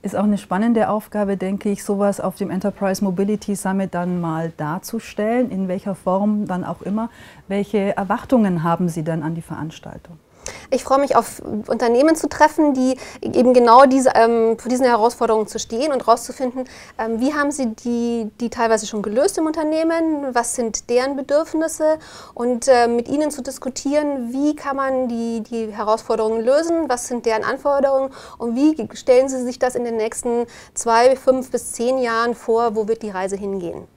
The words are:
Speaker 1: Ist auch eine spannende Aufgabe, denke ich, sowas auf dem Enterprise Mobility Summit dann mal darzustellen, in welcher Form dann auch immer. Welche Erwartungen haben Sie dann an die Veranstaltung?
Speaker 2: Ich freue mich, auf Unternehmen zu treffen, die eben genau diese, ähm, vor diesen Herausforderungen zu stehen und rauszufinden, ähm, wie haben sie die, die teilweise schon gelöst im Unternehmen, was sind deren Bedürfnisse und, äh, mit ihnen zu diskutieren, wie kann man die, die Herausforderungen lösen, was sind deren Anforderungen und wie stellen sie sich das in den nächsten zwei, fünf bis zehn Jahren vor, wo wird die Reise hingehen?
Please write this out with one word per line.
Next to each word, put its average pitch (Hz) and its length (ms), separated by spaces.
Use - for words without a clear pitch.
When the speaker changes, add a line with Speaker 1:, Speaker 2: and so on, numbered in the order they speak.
Speaker 1:
Ist 202 140
auch 202 80
eine 208 140
spannende 214 500
Aufgabe, 208 480
denke 190 320
ich, 202 160
sowas 202 360
auf 185 160
dem 196 120
Enterprise 190 560
Mobility 202 500
Summit 190 380
dann 175 260
mal 165 380
darzustellen, 214 920
in 190 180
welcher 190 260
Form 208 520
dann 180 180
auch - 160
immer. 220 300
Welche 202 460
Erwartungen 196 680
haben 170 260
Sie 160 160
dann 165 180
an 160 120
die 165 80
Veranstaltung? - 760
Speaker 2:
Ich 254 140
freue 269 160
mich, 277 160
auf - 260
Unternehmen 247 500
zu 302 120
treffen, 302 440
die 254 240
eben 247 320
genau 240 320
diese, 262 300
ähm, 226 440
vor 233 120
diesen 254 160
Herausforderungen 226 600
zu 214 120
stehen 262 340
und 254 160
rauszufinden, 254 560
ähm, 226 220
wie 277 140
haben 285 160
sie 254 240
die, 233 560
die 233 80
teilweise 226 380
schon 208 160
gelöst 247 340
im 330 80
Unternehmen, 311 880
was 240 220
sind 226 340
deren 254 260
Bedürfnisse 311 840
und, 240 360
äh, 240 200
mit 233 200
ihnen 294 220
zu 285 120
diskutieren, 269 880
wie 294 240
kann 277 200
man 262 320
die, 233 340
die 220 300
Herausforderungen 220 680
lösen, 320 480
was 247 180
sind 240 200
deren 220 180
Anforderungen 269 680
und 233 180
wie 294 400
stellen 262 320
sie 262 160
sich 247 140
das 247 160
in 240 100
den 233 140
nächsten 233 480
zwei, 240 440
fünf 262 340
bis - 220
zehn 247 260
Jahren 233 360
vor, 233 400
wo 214 140
wird 226 140
die 214 80
Reise 190 260
hingehen? 190 500